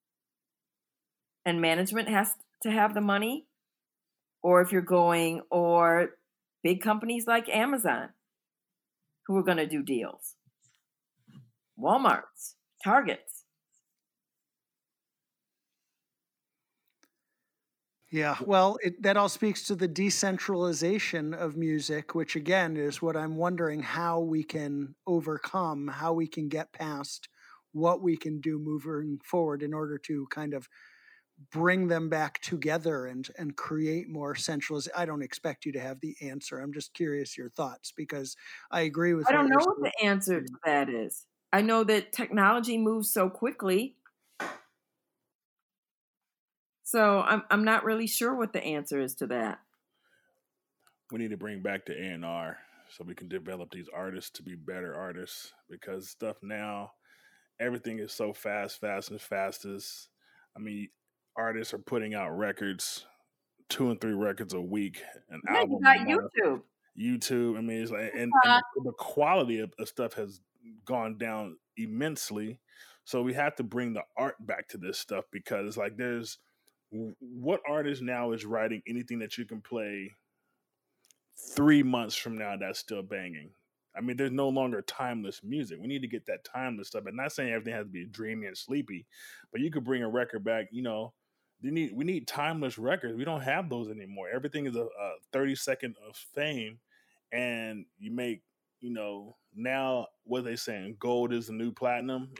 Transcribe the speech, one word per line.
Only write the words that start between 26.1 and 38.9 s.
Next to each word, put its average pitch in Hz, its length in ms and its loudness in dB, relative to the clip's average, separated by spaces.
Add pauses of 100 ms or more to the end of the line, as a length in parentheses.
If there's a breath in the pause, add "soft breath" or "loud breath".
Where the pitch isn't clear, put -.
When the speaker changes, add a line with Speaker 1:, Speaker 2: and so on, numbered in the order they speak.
Speaker 2:
we 165 160 0
can 156 200 -4
get 156 240 -4
past 147 560 -8 (440 soft breath)
what 170 300 4
we 170 140 4
can 156 240 -4
do 156 180 -2
moving 151 640 -4
forward 151 400 0
in 151 100 -2
order 151 240 -4
to 143 360 -4
kind 151 220 -4
of 127 140 -8 (840 soft breath)
bring 180 340 4
them 165 220 2
back 156 320 0
together 156 680 -2
and, 127 220 -8 (100)
and 151 180 -6
create 156 520 -2
more 147 260 -4
centraliz-, 147 600 -4
I 175 120 0
don't 151 160 -2
expect - 420 -6
you 151 80 -4
to 135 80 -4
have 131 200 -6
the 156 200 -8
answer. 135 380 -8
I'm 139 140 -6
just 147 220 -10
curious 147 440 -2
your 123 100 -8
thoughts, - 480 -8
because 143 380 -8 (380 loud breath)
I 170 80 2
agree 165 340 2